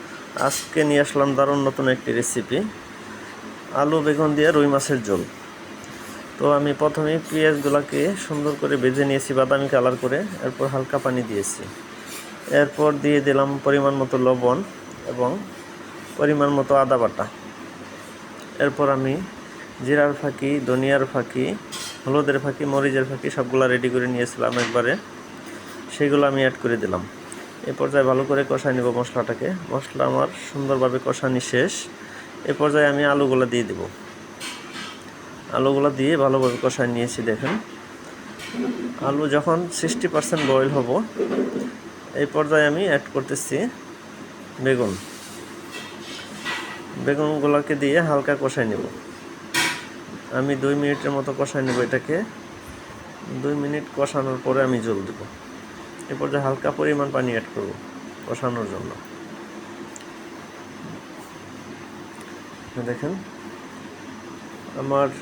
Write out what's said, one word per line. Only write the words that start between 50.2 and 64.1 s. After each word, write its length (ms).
আমি 140
দুই 180
মিনিটের 360
মতো 220
কষায় 280
নেব 200
এটাকে। 300
দুই 200
মিনিট 220
কষানোর 480
পরে 220
আমি 200
জল 220
দেব। 120
এরপর 200
যে 140
হালকা 320
পরিমাণ 360
পানি 180
অ্যাড 220
করব 160
কষানোর 460
জন্য। 180
দেখেন, 240